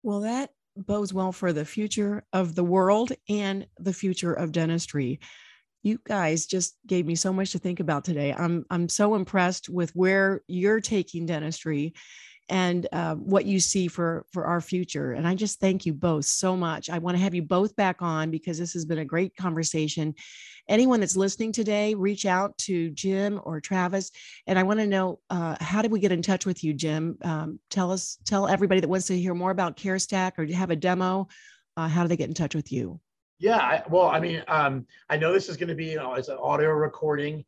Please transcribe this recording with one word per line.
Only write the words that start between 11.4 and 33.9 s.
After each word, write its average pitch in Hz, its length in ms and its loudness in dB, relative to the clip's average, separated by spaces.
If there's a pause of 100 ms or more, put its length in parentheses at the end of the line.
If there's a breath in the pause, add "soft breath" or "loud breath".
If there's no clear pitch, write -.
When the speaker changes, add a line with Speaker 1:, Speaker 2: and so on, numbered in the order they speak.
Speaker 1:
and, 180 420 0
uh, 165 220 -2
what 196 320 2
you 196 140 2
see 180 280 2
for, 165 440 -2
for 175 120 -4
our 170 160 0
future. 156 520 -4
And 156 140 -2
I 180 80 2
just 202 260 -4
thank 190 260 0
you 160 80 -2
both 156 320 0
so 185 300 0
much. 170 340 -4
I 170 80 -2
wanna 180 200 0
have 185 160 2
you 175 80 0
both 190 340 2
back 185 260 0
on 160 280 -2
because 160 280 -4
this 170 160 -6
has 170 100 -4
been 156 140 -2
a 156 60 -4
great 170 320 -2
conversation. 160 760 -2 (540 loud breath)
Anyone 240 320 6
that's 185 160 0
listening 196 360 0
today, 208 420 0
reach 196 320 0
out 190 320 0
to 170 320 0
Jim 196 540 -2
or 160 160 -6
Travis. 185 500 -2 (360 loud breath)
And 185 120 2
I 185 60 6
wanna 214 220 2
know, 190 340 0 (100)
uh, 170 300 -2
how 180 200 0
do 220 80 2
we 214 120 2
get 190 120 4
in 175 100 2
touch 190 220 0
with 185 180 -2
you, 156 120 0
Jim? 156 480 -2
Um, 156 380 -4 (100)
tell 180 200 0
us, - 360 -4
tell 196 200 2
everybody 190 340 4
that 156 80 0
wants 185 180 0
to 185 120 0
hear 180 140 0
more 180 200 0
about 180 240 0
CareStack 190 600 -2
or 160 160 -2
have 180 180 0
a 165 60 2
demo, 185 520 0 (480 loud breath)
uh, 160 120 -2
how 170 140 4
do 170 60 2
they 170 80 4
get 131 120 -2
in 160 60 -6
touch 156 200 -2
with 151 180 -4
you? 120 280 -4 (380)
Speaker 2:
Yeah, 214 180 4
I, - 320 2
well, 175 200 6